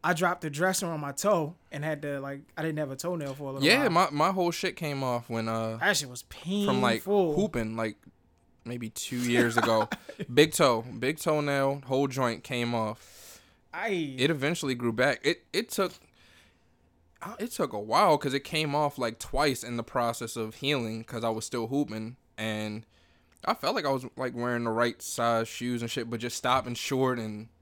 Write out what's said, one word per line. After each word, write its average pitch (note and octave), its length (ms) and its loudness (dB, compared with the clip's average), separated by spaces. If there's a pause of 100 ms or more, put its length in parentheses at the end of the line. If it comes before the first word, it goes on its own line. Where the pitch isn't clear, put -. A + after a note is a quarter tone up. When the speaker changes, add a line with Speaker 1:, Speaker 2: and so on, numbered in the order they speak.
Speaker 1:
I F3 100 2
dropped F3 280 0
the D#3+ 80 -4
dresser F3+ 380 0
on D#3+ 120 -4
my C#3+ 120 -6
toe F3 440 2 (160)
and D3 140 -6
had D3+ 160 -2
to, C#3+ 180 -6
like, C#3 220 -8 (160)
I D#3 60 -4
didn't D#3 160 -2
have C#3+ 120 -2
a C3+ 40 -6
toenail D3+ 400 -4
for C#3+ 80 -12
a C3+ 100 -6
little C3+ 140 -2
Speaker 2:
Yeah, B3 140 6
Speaker 1:
while. B3+ 100 4
Speaker 2:
my, E3+ 180 4
my D3+ 220 2
whole F3+ 200 2
shit - 240 -4
came C#3+ 280 -4
off A#2+ 260 -2
when, A2+ 180 -2
uh, A2+ 320 -2
Speaker 1:
That F#3 180 2
shit C#3 120 -4
was B2 140 -14 (200)
Speaker 2:
from, F#3 380 2
like, A#2 220 4
Speaker 1:
painful. F#3 320 2
Speaker 2:
hooping, A#2+ 420 0
like, A2+ 200 -2 (680)
maybe A#2+ 240 -8
two - 280 -8
years A#2+ 400 4
ago. A2+ 300 4 (220)
Speaker 1:
<laughs> - 240 -10
Speaker 2:
Big D#3 200 8
toe, A#2+ 300 4 (160)
big C#3 200 -2
toenail, C#3+ 680 0
whole C3+ 200 4
joint B2+ 360 0
came A#2+ 320 -2
off. - 640 -6 (340)
Speaker 1:
Aye. E3+ 440 -2
Speaker 2:
It C3 120 2
eventually D3 460 0
grew A#2+ 180 0
back. B2 300 2
It, E3 200 0 (100)
it - 160 -2
took, F#3+ 240 -2 (1300)
uh, G#3 180 -12
it A#3+ 120 -6
took C#3+ 220 -4
a G2+ 60 -6
while D3 380 6
'cause C3+ 160 -2
it C#3 100 -2
came D#3 320 -2
off, D3 220 2
like, B2 220 -2
twice C#3 440 0
in A#2+ 140 -6
the A#2 60 -4
process A#2+ 520 -2
of A2 200 -6
healing A#2 480 -2
'cause A#2 200 -6
I A#2 60 2
was A2 160 -2
still A2+ 220 -4
hooping. A#2 480 -2 (220)
And G#2+ 480 -4 (600)
I A3+ 80 0
felt - 220 -2
like E3 100 -2
I C#3 60 2
was, C3 140 -2 (120)
like, B2+ 180 -4
wearing A#2+ 280 -2
the A#2 80 0
right A#2 300 0
size A#2 460 0
shoes A#2+ 340 -4
and A#2 100 -4
shit, A#2 180 -4
but A#2 100 -4
just A#2+ 180 -6
stopping B2+ 360 0
short B2+ 460 0
and A2 300 -8 (120)